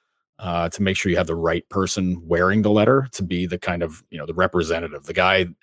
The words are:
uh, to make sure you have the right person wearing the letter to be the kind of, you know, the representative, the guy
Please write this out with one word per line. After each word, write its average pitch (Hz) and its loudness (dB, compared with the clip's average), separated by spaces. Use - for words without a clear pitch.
uh, 85 -2
to - -6
make 95 0
sure - -2
you 87 2
have 90 2
the 82 -4
right 82 -2
person 92 -2
wearing 90 2
the 104 2
letter 123 4
to - -8
be 90 -2
the 87 -4
kind 87 -4
of, 80 -6
you 85 -12
know, 73 -10
the 80 -8
representative, 82 -2
the 82 -10
guy 92 4